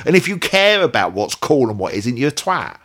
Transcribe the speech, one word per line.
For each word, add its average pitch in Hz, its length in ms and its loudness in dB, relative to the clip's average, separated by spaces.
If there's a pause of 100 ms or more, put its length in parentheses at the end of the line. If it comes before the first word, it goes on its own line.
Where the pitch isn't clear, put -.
And 170 100 4
if 180 120 4
you 196 100 -4
care 196 440 2
about 98 320 0
what's 101 220 -4
cool 135 340 0
and 104 100 -6
what 92 140 -4
isn't, 117 240 -4
you're 139 120 0
a 147 40 -2
twat. 156 520 -4